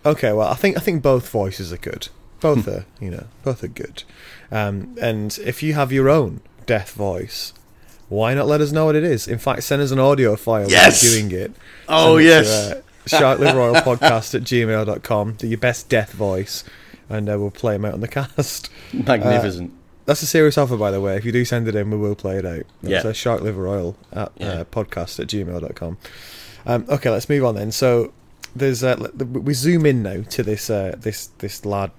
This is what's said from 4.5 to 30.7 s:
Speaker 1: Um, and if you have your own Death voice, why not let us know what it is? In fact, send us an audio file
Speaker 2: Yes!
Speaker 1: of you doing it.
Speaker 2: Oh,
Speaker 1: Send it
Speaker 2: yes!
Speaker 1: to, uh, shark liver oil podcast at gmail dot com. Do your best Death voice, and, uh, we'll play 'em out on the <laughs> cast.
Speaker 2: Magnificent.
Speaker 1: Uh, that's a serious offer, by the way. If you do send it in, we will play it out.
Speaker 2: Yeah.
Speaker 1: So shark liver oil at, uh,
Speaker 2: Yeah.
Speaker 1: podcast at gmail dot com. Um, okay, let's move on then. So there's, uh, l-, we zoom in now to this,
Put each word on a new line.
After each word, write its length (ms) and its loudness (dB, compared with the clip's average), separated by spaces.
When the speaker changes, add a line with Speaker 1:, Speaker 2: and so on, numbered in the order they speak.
Speaker 1:
Um, 500 -4
and 440 -4
if 180 -6
you 120 -2
have 180 -2
your 160 2
own 320 2
Death 260 -2
voice, 600 -6
why 260 0
not 120 0
let 140 2
us 120 2
know 140 2
what 100 2
it 80 2
is? 240 -2
In 100 -4
fact, 240 -2
send 200 0
us 100 0
an 60 2
audio 380 4
file 340 -2
Speaker 2:
Yes! 320 8
Speaker 1:
of 60 6
you 200 2
doing 120 -4
it. 120 -8
Speaker 2:
Oh, 300 6
Speaker 1:
Send 20 8
it 100 8
Speaker 2:
yes! 160 8
Speaker 1:
to, 100 -6
uh, 20 -14
shark 180 4
liver 220 4
oil 160 4
podcast 580 2
at 80 -2
gmail 440 0
dot 180 -4
com. 300 -2
Do 120 -10
your 120 -4
best 300 -2
Death 240 0
voice, 520 -4
and, 200 -6
uh, 100 -2
we'll 140 -2
play 240 -2
'em 80 -4
out 100 -4
on 60 -8
the 80 -6
<laughs> 80 -10
cast. 520 -6
Speaker 2:
Magnificent. 800 0
Speaker 1:
Uh, 40 -20
that's 160 2
a 40 -6
serious 320 4
offer, 180 0
by 160 0
the 80 -2
way. 160 -2
If 80 -6
you 80 -2
do 120 2
send 220 -2
it 80 -2
in, 160 -2
we 60 -2
will 180 -2
play 220 -6
it 100 -4
out. 160 -8
Speaker 2:
Yeah. 200 -2
Speaker 1:
So 100 -2
shark 300 -2
liver 240 -4
oil 300 -4
at, 160 -8
uh, 100 -16
Speaker 2:
Yeah. 320 -6
Speaker 1:
podcast 480 -8
at 100 -6
gmail 320 -6
dot 140 -10
com. 240 -10
Um, 240 -2
okay, 220 0
let's 180 -2
move 160 2
on 120 0
then. 160 -6
So 400 0
there's, 300 -2
uh, 120 2
l-, 60 -4
we 280 -4
zoom 320 2
in 180 4
now 260 -6
to 140 -4
this, 260 -4